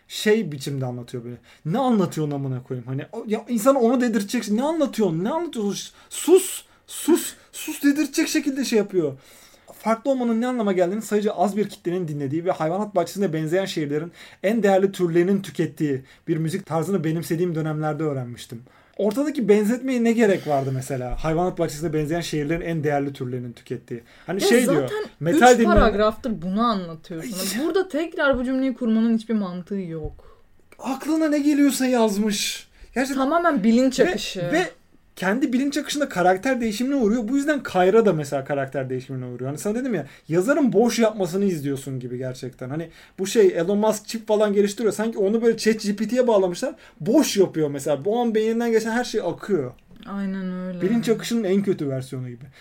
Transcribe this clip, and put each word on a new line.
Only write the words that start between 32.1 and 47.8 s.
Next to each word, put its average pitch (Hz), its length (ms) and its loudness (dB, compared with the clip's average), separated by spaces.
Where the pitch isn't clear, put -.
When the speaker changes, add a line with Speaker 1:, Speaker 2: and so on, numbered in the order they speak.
Speaker 1:
Gerçekten 262 300 -2
Speaker 2:
Tamamen 302 400 2
bilinç 254 360 4
Speaker 1:
ve, 339 100 6
Speaker 2:
akışı. 196 300 -6
Speaker 1:
ve 311 240 0
kendi 233 360 0
bilinç 277 240 0
akışında 285 320 -2
karakter 190 520 2
değişimine 240 360 -2
uğruyor. 226 320 2
Bu 269 80 0
yüzden 285 260 0
Kayra 190 440 4
da 196 60 4
mesela 143 320 -2
karakter 135 460 -4
değişimine 127 360 -8
uğruyor. 123 240 -8
Hani 147 80 -8
sana 208 160 -4
dedim 247 200 -2
ya, 147 120 -4
yazarın 226 440 2
boş 233 260 4
yapmasını 202 460 0
izliyorsun 139 560 -2
gibi 123 180 -8
gerçekten. 127 520 -10
Hani 165 180 -6
bu 190 80 -2
şey 202 200 6
Elon 175 320 2
Musk 208 300 2
çip 220 200 -8
falan 214 240 4
geliştiriyor. 202 400 2
Sanki 220 260 -4
onu 214 240 2
böyle 233 140 4
Chat 220 260 2
G 202 140 -2
P 214 120 -4
T'ye 247 180 2
bağlamışlar. 196 480 2
Boş 214 360 2
yapıyor 156 340 2
mesela. 143 340 -2